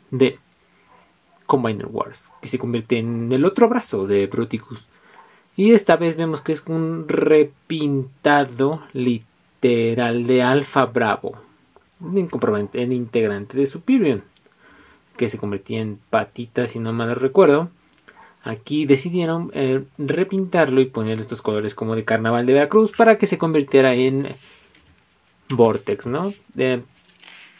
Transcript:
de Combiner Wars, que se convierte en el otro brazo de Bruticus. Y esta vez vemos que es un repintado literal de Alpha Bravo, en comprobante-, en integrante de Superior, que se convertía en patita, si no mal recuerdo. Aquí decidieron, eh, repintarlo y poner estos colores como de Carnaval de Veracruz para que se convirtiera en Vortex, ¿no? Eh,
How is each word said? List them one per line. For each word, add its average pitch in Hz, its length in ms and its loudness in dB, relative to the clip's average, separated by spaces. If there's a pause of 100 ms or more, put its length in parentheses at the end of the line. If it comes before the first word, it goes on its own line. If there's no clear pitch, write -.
(120)
de 127 260 0 (1120)
Combiner 113 380 -2
Wars, - 440 -10 (100)
que - 60 -14
se 127 120 -4
convierte 120 400 -4
en 117 320 -6
el 131 120 2
otro 190 240 4
brazo 110 380 -2
de 139 220 2
Bruticus. 117 580 -8 (680)
Y 208 160 4
esta 202 260 6
vez 165 180 -2
vemos 160 260 -4
que - 100 -4
es 156 160 -6
un 160 400 -4
repintado 147 1800 0 (100)
literal 120 1300 0
de 127 160 4
Alpha 135 420 2
Bravo, 113 560 -2 (600)
en 175 280 -2
comprobante-, 107 540 -2
en 123 80 -2
integrante 113 680 -2
de 139 80 2
Superior, 165 560 0 (960)
que 123 100 0
se 107 120 -8
convertía 104 420 -6
en 107 180 -8 (120)
patita, 117 560 -4
si 117 100 -12
no 113 160 -6
mal 117 220 -4
recuerdo. 143 560 2 (720)
Aquí 143 420 -6
decidieron, 165 680 0
eh, 135 280 0 (140)
repintarlo 160 840 0
y 131 40 2
poner 110 340 -4
estos 110 220 -10
colores 107 320 -2
como 113 220 -6
de 110 100 -4
Carnaval 113 400 0
de 131 80 4
Veracruz 175 420 4
para 226 220 6
que 208 80 0
se 185 140 -2
convirtiera 139 560 2
en 131 320 0 (1200)
Vortex, 113 560 0
¿no? 160 260 -8 (260)
Eh, 127 260 -4 (760)